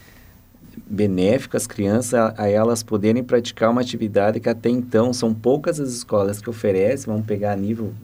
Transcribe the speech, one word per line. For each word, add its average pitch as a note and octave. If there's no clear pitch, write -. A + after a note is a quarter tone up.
benéfico G2+
às -
crianças, G#2+
a, A2+
a G#2
elas A2
poderem A2
praticar A#2
uma B2
atividade A2
que A2
até A#2
então B2
são A2+
poucas D3
as C3+
escolas G#2
que -
oferecem. A2
Vamos G#2+
pegar G#2
a G2+
nível G#2+